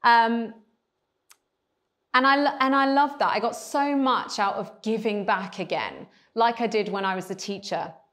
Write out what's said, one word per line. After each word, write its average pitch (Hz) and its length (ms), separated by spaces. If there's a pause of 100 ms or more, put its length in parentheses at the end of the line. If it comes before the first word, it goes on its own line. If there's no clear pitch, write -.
Um, 233 520 (1600)
and 254 120
I 277 100
lo-, 285 220
and 262 160
I 269 180
loved 285 280
that. 185 100
I - 80
got 233 160
so 285 400
much 262 460
out 202 160
of - 260
giving 220 420
back 190 360
again, 110 480 (260)
like 233 260
I 233 60
did 208 220
when 196 160
I 190 100
was 185 160
a 196 60
teacher. 180 560 (200)